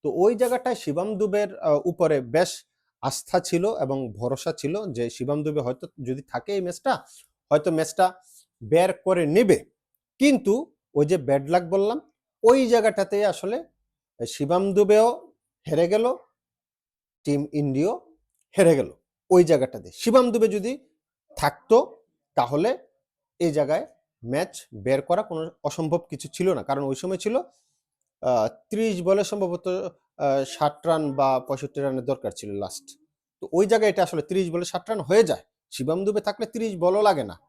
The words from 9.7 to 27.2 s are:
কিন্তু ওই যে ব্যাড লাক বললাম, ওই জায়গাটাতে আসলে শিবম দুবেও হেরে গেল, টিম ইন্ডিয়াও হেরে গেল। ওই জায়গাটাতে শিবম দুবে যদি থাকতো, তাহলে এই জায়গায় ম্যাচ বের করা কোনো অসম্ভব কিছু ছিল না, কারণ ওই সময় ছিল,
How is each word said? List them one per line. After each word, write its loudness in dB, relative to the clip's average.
কিন্তু 2
ওই 4
যে 0
ব্যাড -2
লাক 0
বললাম, -2
ওই 6
জায়গাটাতে 2
আসলে -2
শিবম -2
দুবেও 4
হেরে 2
গেল, 0
টিম 0
ইন্ডিয়াও -2
হেরে 6
গেল। -2
ওই 8
জায়গাটাতে 0
শিবম 4
দুবে 2
যদি -6
থাকতো, 0
তাহলে 0
এই 0
জায়গায় 2
ম্যাচ -4
বের 0
করা 0
কোনো -8
অসম্ভব -2
কিছু -10
ছিল 0
না, -4
কারণ -2
ওই -2
সময় -6
ছিল, -2